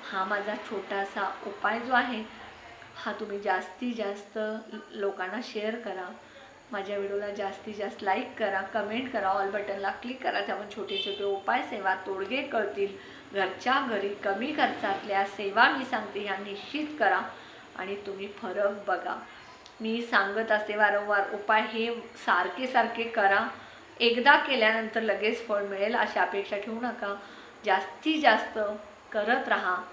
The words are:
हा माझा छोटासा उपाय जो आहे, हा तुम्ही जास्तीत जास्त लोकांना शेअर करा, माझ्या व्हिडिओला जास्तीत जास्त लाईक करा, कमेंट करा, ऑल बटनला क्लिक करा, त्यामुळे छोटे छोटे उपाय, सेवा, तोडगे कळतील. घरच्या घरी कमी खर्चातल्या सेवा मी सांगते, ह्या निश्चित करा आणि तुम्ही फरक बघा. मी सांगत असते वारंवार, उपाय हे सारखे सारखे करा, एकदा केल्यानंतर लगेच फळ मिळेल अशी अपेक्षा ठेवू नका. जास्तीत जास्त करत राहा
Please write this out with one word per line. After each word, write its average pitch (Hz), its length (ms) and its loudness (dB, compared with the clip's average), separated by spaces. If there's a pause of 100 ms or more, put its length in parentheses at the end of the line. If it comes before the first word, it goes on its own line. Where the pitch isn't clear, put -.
(120)
हा 190 120 0
माझा 202 300 -2
छोटासा 196 800 -4 (120)
उपाय 208 340 -2
जो 247 140 -2
आहे, 240 300 2 (720)
हा 214 160 -6
तुम्ही 202 260 -6
जास्तीत 202 560 -2
जास्त 208 440 -6 (520)
लोकांना 196 520 -2
शेअर 220 320 -4
करा, 190 380 -8 (600)
माझ्या 202 240 -4
व्हिडिओला 202 340 -2
जास्तीत 202 440 -6
जास्त 208 280 -6
लाईक 208 360 0
करा, 190 220 2
कमेंट 220 520 -2
करा, 196 160 0
ऑल 196 220 2
बटनला 202 400 -2
क्लिक - 320 -8
करा, - 180 0
त्यामुळे 208 360 -4
छोटे 196 300 -4
छोटे 202 180 -4
उपाय, 202 380 2
सेवा, 190 320 -2
तोडगे 196 480 -2
कळतील. 202 540 0 (380)
घरच्या 247 560 2
घरी 202 180 0
कमी 214 480 -2
खर्चातल्या 202 680 0
सेवा 220 440 4
मी 269 160 0
सांगते, 208 360 -4
ह्या 202 160 -2
निश्चित 208 500 -6 (120)
करा 185 220 6 (560)
आणि 196 180 -6
तुम्ही 202 340 -8
फरक 202 580 -2
बघा. 180 360 -2 (580)
मी 226 220 0
सांगत 220 500 2
असते 214 240 2
वारंवार, 202 580 4
उपाय 220 280 4
हे 233 320 -2 (320)
सारखे 190 400 2
सारखे 233 360 2
करा, 220 460 4 (520)
एकदा 240 360 8
केल्यानंतर 226 640 4
लगेच 214 460 0
फळ 202 160 0
मिळेल 202 320 0
अशी 214 240 2
अपेक्षा 202 400 0
ठेवू 226 220 -6
नका. 220 340 -4 (500)
जास्तीत 294 580 2
जास्त 226 360 6 (540)
करत 226 360 2
राहा 196 280 2 (160)